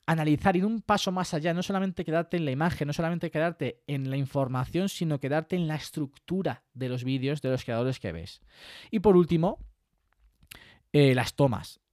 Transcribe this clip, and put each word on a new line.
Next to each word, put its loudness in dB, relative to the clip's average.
analizar, 2
ir 2
un -2
paso 0
más -4
allá, 0
no -2
solamente -2
quedarte 0
en 0
la 0
imagen, 0
no -4
solamente -2
quedarte -2
en -4
la -2
información, -2
sino -2
quedarte -2
en 0
la -2
estructura -6
de -4
los -4
vídeos -2
de -2
los -2
creadores -2
que -6
ves. -12
Y 0
por 6
último, 2
eh, 6
las 0
tomas. 0